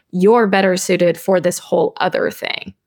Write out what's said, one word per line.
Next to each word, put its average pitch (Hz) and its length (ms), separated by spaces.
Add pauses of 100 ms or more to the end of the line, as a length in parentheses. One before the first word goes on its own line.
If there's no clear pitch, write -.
(120)
You're 214 340
better 190 300
suited 180 420
for 190 220
this 175 180
whole - 400
other - 320
thing," - 440 (120)